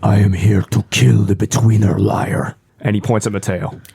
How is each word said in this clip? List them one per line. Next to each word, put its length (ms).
I 140
am 160
here 280
to 300
kill 320
the 120
Betweener 640
liar. 560
And 160
he 60
points 240
at 80
Mateo. 480